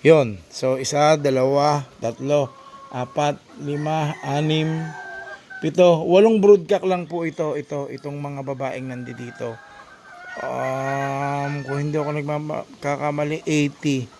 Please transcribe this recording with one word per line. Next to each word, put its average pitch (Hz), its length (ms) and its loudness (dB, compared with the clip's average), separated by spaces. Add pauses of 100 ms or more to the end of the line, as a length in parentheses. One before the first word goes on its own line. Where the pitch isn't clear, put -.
yun. 131 500 6
So, 131 300 -2
isa, 147 400 4
dalawa, 139 680 2 (140)
tatlo, 131 500 0 (400)
apat, 143 460 -2 (240)
lima, 147 640 -2
anim, 156 580 0 (800)
pito, 170 420 4
walong 208 400 6
broodcock 196 460 6
lang 180 180 -2
po 165 220 -4
ito, 156 260 -4
ito, 147 380 -8
itong 143 240 -10
mga 143 260 -10
babaeng 131 480 -8
nandito. 120 640 -10 (840)
Um, 139 1300 -4
kung 139 100 -4
hindi 147 180 -2
ako 151 200 -2
nagmama-, 151 520 -6 (120)
kakamali, 147 640 -4
eighty. 147 600 0 (160)